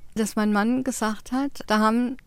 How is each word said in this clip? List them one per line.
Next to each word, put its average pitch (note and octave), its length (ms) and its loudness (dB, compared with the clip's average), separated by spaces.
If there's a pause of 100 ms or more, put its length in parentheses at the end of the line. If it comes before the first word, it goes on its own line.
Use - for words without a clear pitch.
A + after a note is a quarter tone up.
(200)
dass G#3+ 160 -2
mein G#3+ 180 2
Mann A#3 300 2
gesagt A3 480 -4
hat, C4+ 360 -2
da G#3+ 120 2
haben A#3 480 2